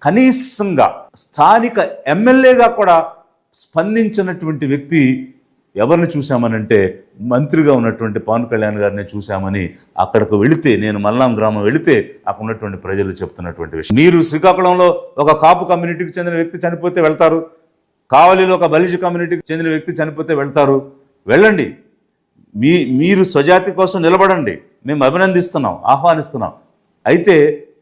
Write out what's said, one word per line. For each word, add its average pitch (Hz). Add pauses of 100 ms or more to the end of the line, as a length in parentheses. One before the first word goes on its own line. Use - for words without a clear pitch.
కనీసంగా 196 (100)
స్థానిక 220 (300)
ఎమ్మెల్యేగా 247
కూడా 180 (480)
స్పందించినటువంటి 180
వ్యక్తి 139 (420)
ఎవరిని 156 (100)
చూశామనంటే, 113 (180)
మంత్రిగా 143
ఉన్నటువంటి 113
పవన్ 117
కళ్యాణ్ 107
గారినే 101 (120)
చూశామని 95 (300)
అక్కడికి 104
వెళితే, 131
నేను 104
మల్లాం 117
గ్రామం 107
వెళితే 131 (160)
అక్కడ 101
ఉన్నటువంటి 107
ప్రజలు 95
చెప్తున్నటువంటి 85
విషయం. 80
మీరు 165
శ్రీకాకుళంలో 180 (300)
ఒక 147
కాపు 175
కమ్యూనిటీకి 170
చెందిన 175
వ్యక్తి 165
చనిపోతే 175
వెళ్తారు, 160 (680)
కావలిలో 185
ఒక 170
బలిజ 175
కమ్యూనిటీకి 175 (100)
చెందిన 165
వ్యక్తి 156
చనిపోతే 156
వెళ్తారు, 139 (360)
వెళ్ళండి, 160 (840)
మీ, 143
మీరు 170
స్వజాతి 185
కోసం 185
నిలబడండి, 175 (280)
మేము 143
అభినందిస్తున్నాం, 170
ఆహ్వానిస్తున్నాం. 143 (560)
అయితే 160 (140)